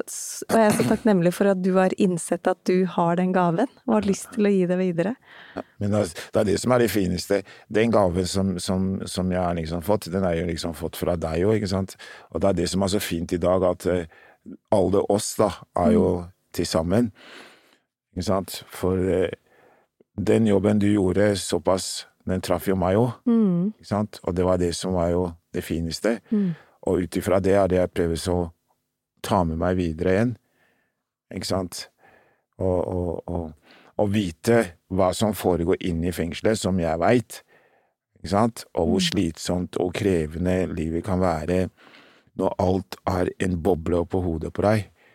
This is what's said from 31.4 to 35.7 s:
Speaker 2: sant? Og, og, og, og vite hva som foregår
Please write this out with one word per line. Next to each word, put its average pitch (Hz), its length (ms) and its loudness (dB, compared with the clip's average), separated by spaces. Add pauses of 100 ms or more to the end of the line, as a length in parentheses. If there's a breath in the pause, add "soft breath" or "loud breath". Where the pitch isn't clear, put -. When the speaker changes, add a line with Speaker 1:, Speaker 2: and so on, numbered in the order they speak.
Speaker 2:
sant? - 440 -6 (680 soft breath)
Og, 92 280 0
og, 87 400 -4
og, 85 260 -6 (440 soft breath)
og 104 140 2
vite 104 600 2 (200)
hva 92 220 2
som 107 200 0
foregår 87 480 2